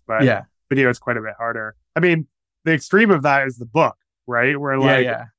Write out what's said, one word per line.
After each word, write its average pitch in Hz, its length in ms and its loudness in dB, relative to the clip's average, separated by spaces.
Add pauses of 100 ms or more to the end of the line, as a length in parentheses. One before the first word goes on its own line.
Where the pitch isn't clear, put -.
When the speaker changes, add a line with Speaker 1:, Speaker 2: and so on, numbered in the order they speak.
Speaker 1:
but 113 160 0
Speaker 2:
Yeah. 110 200 0 (260)
Speaker 1:
video 131 200 2
is 120 100 -4
quite 120 180 -6
a 110 40 -8
bit 107 160 -12
harder. 113 380 -8 (200)
I 165 40 -2
mean, 165 280 0 (380)
the 160 80 0
extreme 202 380 2
of 147 120 2
that 139 240 2
is 123 100 -10
the 120 80 -14
book, 139 320 0 (280)
right? 127 340 0
Where, 139 200 -4
Speaker 2:
Yeah, 135 80 2
Speaker 1:
like, 131 180 4
Speaker 2:
yeah. 117 200 -6 (140)